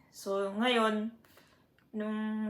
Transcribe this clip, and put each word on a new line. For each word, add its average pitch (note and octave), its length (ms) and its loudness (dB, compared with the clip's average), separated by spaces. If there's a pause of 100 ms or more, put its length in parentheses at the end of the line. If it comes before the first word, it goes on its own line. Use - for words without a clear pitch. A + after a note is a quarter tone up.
(140)
So, G3 400 -2
ngayon, A3 560 2 (880)
nung G#3+ 520 -2